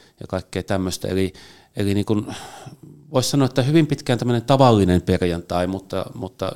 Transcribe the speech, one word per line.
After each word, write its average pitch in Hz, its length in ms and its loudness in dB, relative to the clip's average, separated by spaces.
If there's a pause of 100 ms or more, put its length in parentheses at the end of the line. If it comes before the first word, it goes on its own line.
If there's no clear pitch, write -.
(200)
ja 104 80 -14
kaikkea 92 360 -6
tämmöistä. 92 440 -4
Eli, 95 260 -2 (420)
eli 101 180 0
niin 101 120 0
kuin 107 300 -2 (760)
vois 123 200 0
sanoa, 139 140 2
että 131 160 -2
hyvin 151 260 2
pitkään 131 320 -2
tämmönen 120 220 0
tavallinen 110 600 6
perjantai, 87 680 -2
mutta, 95 460 -6
mutta 95 420 -8